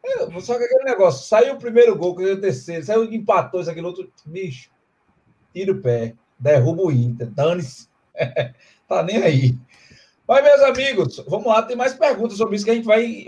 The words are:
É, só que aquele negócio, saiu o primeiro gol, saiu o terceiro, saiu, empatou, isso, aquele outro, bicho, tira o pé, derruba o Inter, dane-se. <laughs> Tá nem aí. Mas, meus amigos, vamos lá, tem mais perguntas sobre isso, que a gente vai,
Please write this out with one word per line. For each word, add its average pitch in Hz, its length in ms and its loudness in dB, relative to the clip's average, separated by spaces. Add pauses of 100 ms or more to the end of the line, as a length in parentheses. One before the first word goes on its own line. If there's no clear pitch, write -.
É, 185 360 -6
só 240 180 -6
que 240 60 -2
aquele 262 200 2
negócio, 190 420 0
saiu 247 280 2
o 269 40 -10
primeiro 233 380 4
gol, 175 200 -4
saiu 190 180 -2
o 196 60 -8
terceiro, 165 440 -6
saiu, 226 200 0
empatou, 214 560 -2
isso, 165 100 -6
aquele 170 160 -10
outro, 180 220 -12 (160)
bicho, 160 460 -14 (840)
tira 190 180 -4
o - 80 -4
pé, 117 340 -2 (240)
derruba 147 440 2
o 170 100 0
Inter, 120 380 -2
dane-se. 156 580 -4 (260)
<laughs> 139 400 -6 (340)
Tá 180 140 0
nem 190 180 -4
aí. 131 360 2 (720)
Mas, 277 160 6
meus 285 180 8
amigos, 247 640 0
vamos 214 220 -4
lá, 220 140 4
tem 247 120 -8
mais 254 200 -2
perguntas 226 440 0
sobre 208 160 -2
isso, 202 100 -4
que 220 60 0
a 233 40 4
gente 226 100 -4
vai, 226 440 0